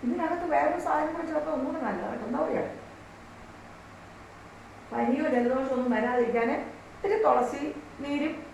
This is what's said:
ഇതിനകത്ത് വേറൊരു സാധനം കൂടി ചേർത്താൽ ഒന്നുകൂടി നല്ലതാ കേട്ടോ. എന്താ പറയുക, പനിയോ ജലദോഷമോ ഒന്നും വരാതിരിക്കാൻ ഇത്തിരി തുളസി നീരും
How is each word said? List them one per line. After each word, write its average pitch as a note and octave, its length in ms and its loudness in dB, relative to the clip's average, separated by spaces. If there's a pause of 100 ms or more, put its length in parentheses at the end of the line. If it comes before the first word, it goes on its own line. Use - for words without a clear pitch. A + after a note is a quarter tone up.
ഇതിനകത്ത് E4+ 480 2
വേറൊരു D4+ 300 4
സാധനം D#4 320 2
കൂടി E4 140 -4
ചേർത്താൽ D#4 240 0
ഒന്നുകൂടി C4+ 340 0
നല്ലതാ F#3 260 -2
കേട്ടോ. G#3+ 140 -4
എന്താ B3+ 140 -2
പറയുക, - 280 2 (2250)
പനിയോ A#3+ 380 2
ജലദോഷമോ C4 460 4
ഒന്നും B3 160 2
വരാതിരിക്കാൻ A#3 600 4
ഇത്തിരി - 720 -2
തുളസി C#4 380 4 (380)
നീരും C#4+ 360 0 (180)